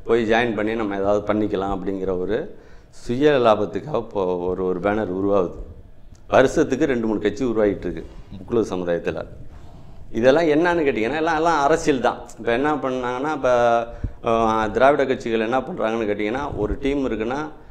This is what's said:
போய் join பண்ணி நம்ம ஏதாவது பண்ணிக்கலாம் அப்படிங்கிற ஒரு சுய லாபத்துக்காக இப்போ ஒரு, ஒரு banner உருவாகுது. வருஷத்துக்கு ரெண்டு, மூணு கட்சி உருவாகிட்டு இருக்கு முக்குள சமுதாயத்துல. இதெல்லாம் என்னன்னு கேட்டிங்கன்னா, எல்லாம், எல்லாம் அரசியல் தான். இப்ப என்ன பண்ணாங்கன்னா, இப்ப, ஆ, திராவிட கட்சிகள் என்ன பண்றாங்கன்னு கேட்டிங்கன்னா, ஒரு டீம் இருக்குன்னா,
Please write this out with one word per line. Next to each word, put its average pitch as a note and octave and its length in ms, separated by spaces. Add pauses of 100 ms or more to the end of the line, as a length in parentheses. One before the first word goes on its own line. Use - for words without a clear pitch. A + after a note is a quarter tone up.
போய் A2+ 260
join A2+ 240
பண்ணி G#2+ 200
நம்ம G2+ 220
ஏதாவது G2+ 360
பண்ணிக்கலாம் G2 460
அப்படிங்கிற F#2+ 400
ஒரு G#2 380 (320)
சுய C3+ 420
லாபத்துக்காக A2 640
இப்போ F#2+ 420
ஒரு, F2+ 280
ஒரு F2+ 140
banner G2+ 340
உருவாகுது. G2 440 (680)
வருஷத்துக்கு C3+ 580
ரெண்டு, A#2+ 220
மூணு G#2+ 120
கட்சி G#2 260
உருவாகிட்டு G#2 400
இருக்கு D#2+ 200 (280)
முக்குள F#2+ 200
சமுதாயத்துல. F2+ 680 (920)
இதெல்லாம் C3 320
என்னன்னு E3+ 380
கேட்டிங்கன்னா, B2 340
எல்லாம், D#3+ 200
எல்லாம் D#3+ 260
அரசியல் C#3+ 380
தான். A2+ 180 (200)
இப்ப A2 140
என்ன C#3+ 240
பண்ணாங்கன்னா, C3 580
இப்ப, B2+ 160 (760)
ஆ, A2 420
திராவிட C3+ 380
கட்சிகள் A#2 340
என்ன A#2 200
பண்றாங்கன்னு A2+ 480
கேட்டிங்கன்னா, A2 480
ஒரு G#2 260
டீம் C#3 280
இருக்குன்னா, A2+ 300 (320)